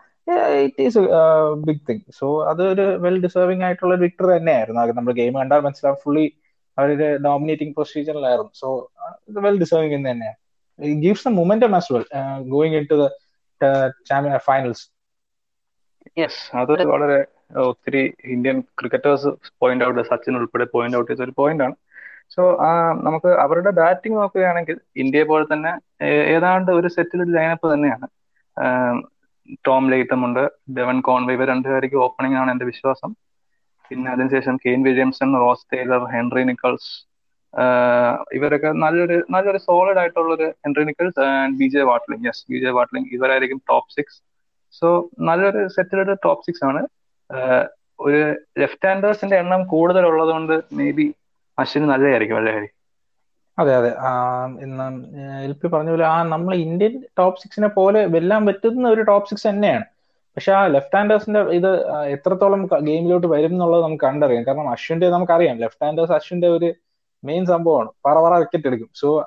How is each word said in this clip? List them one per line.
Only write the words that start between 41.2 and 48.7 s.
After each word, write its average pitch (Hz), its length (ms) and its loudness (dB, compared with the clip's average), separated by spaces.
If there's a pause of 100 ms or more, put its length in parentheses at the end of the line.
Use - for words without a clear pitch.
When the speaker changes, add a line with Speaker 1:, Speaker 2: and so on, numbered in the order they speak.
Speaker 2:
and 135 100 -4
ബി 135 100 2
ജെ 139 140 2
വാട്ട്ലിംഗ്. 120 440 0
യെസ്, - 260 -10
ബി 127 60 -4
ജെ 127 120 -2
വാട്ട്ലിംഗ് 127 420 -2
ഇവരായിരിക്കും 131 580 -2
ടോപ്പ് 123 220 0
സിക്സ്. - 300 -10 (640)
So, 175 240 2 (100)
നല്ലൊരു 190 500 0
സെറ്റിലൊരു 190 560 -2
ടോപ്പ് 165 180 0
സിക്സ് 175 220 -8
ആണ്. 170 220 -2 (460)
ആ, 127 340 0 (340)
ഒരു 151 360 0 (220)
ലെഫ്റ്റ് 139 300 -2